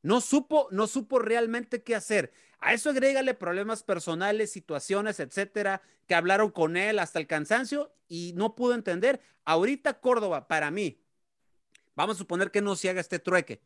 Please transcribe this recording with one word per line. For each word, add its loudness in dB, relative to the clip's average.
No 2
supo, 2
no 0
supo -2
realmente -2
qué -4
hacer. -2
A 2
eso 0
agrégale 2
problemas -4
personales, -2
situaciones, -4
etcétera, -4
que 2
hablaron 4
con 0
él 0
hasta -2
el -6
cansancio -2
y -8
no -2
pudo 2
entender. 0
Ahorita 2
Córdoba, 0
para 0
mí, -4
vamos 0
a -12
suponer -2
que 0
no 0
se -2
haga -2
este -6
trueque. 0